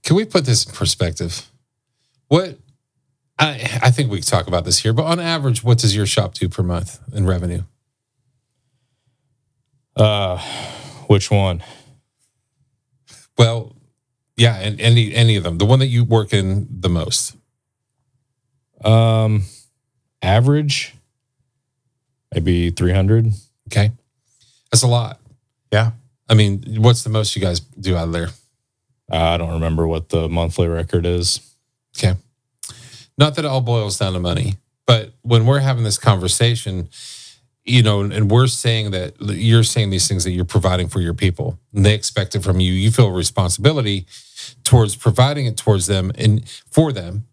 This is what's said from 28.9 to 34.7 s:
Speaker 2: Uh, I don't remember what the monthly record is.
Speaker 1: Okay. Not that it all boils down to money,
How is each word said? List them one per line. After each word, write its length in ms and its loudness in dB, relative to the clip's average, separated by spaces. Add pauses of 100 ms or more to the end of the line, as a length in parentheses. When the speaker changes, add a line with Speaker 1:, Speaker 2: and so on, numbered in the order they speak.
Speaker 2:
Uh, 60 -2
I 200 2
don't 160 -4
remember 320 0
what 240 -4
the 180 0
monthly 400 -2
record 380 -2
is. 340 -2 (560)
Speaker 1:
Okay. 220 0 (1000)
Not 160 2
that 100 -4
it 20 -4
all 140 -2
boils 380 -2
down 140 -2
to 60 -4
money, 360 -2 (320)